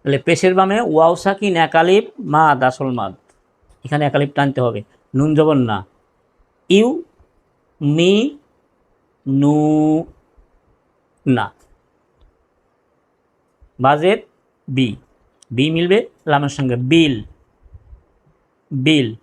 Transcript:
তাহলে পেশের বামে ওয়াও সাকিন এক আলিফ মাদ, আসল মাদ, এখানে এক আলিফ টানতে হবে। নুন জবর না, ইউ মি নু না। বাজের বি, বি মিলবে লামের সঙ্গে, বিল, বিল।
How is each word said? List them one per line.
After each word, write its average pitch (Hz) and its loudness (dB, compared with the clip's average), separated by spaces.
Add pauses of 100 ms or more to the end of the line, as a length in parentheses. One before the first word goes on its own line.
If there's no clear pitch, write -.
তাহলে 139 -2
পেশের 185 2
বামে 190 0 (140)
ওয়াও 165 4 (120)
সাকিন 196 -2
এক 160 0
আলিফ 190 4 (300)
মাদ, 151 4 (100)
আসল 131 -4
মাদ, 98 -8 (720)
এখানে 147 -4
এক 131 -6
আলিফ 143 -2
টানতে 139 -2
হবে। 110 -4 (340)
নুন 143 0
জবর 151 2 (120)
না, 101 -4 (920)
ইউ 214 4 (920)
মি 160 2 (1120)
নু 143 0 (1700)
না। 117 0 (2500)
বাজের 156 2 (500)
বি, 127 -2 (680)
বি 131 0 (100)
মিলবে 175 0 (320)
লামের 143 0
সঙ্গে, 127 -4 (140)
বিল, 160 4 (1600)
বিল। 139 0 (140)